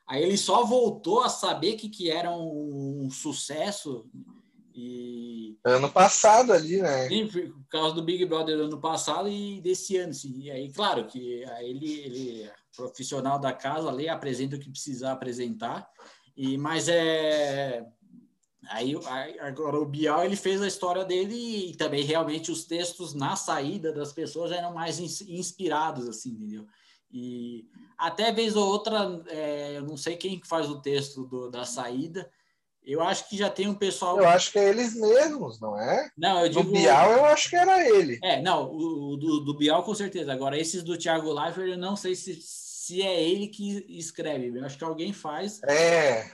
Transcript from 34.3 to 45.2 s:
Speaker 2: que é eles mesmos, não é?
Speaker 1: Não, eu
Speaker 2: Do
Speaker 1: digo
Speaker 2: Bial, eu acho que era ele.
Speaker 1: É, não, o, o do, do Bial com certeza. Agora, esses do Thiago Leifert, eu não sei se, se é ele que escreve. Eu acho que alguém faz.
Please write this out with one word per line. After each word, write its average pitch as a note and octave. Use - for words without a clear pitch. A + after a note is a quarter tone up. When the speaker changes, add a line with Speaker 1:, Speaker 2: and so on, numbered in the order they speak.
Speaker 2:
que G3+
é G3+
eles A3+
mesmos, A3+
não G#2+
é? F#3+
Speaker 1:
Não, F3
eu E3
Speaker 2:
Do E3
Speaker 1:
digo F#3
Speaker 2:
Bial, E3+
eu C4
acho D4+
que F4
era F4+
ele. F3
Speaker 1:
É, E3+
não, D#3
o, D#3
o C#3+
do, D3+
do C#3+
Bial D3+
com G#3+
certeza. F#3
Agora, C3+
esses E3+
do E3
Thiago D#3+
Leifert, E3
eu F3+
não F#3+
sei F#3
se, F3+
se -
é F#3
ele G3+
que G3+
escreve. C#3+
Eu C#3
acho C3+
que E3
alguém D#3+
faz. E3+